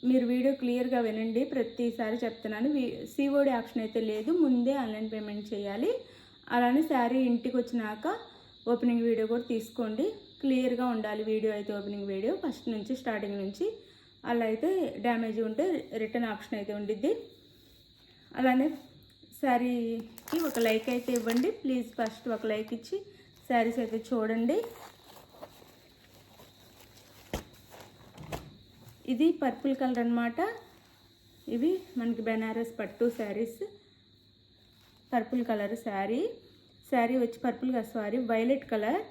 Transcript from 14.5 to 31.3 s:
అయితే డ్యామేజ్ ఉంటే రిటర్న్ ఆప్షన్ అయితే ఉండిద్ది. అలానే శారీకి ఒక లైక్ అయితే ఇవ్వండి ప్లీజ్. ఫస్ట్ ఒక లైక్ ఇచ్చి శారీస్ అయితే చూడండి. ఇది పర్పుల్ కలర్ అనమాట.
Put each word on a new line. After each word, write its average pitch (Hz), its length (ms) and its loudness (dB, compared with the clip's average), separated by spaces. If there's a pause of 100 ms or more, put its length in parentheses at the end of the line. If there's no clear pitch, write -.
అయితే 226 180 0 (360)
డ్యామేజ్ 226 420 0
ఉంటే 240 180 0 (380)
రిటర్న్ 233 280 -2
ఆప్షన్ 202 280 -6
అయితే 202 200 -6
ఉండిద్ది. 208 320 0 (1300)
అలానే 262 300 4 (720)
శారీకి 240 960 0 (120)
ఒక 254 180 -2
లైక్ 220 280 2
అయితే 240 240 -2
ఇవ్వండి 233 320 2 (120)
ప్లీజ్. 254 260 0 (100)
ఫస్ట్ 220 280 -4 (100)
ఒక 220 160 -6
లైక్ 214 240 -4
ఇచ్చి 233 200 -8 (520)
శారీస్ 233 340 2
అయితే 220 160 -2 (100)
చూడండి. 226 480 2 (4000)
ఇది 294 140 6 (160)
పర్పుల్ 262 380 2
కలర్ 247 240 0
అనమాట. 233 340 0 (1160)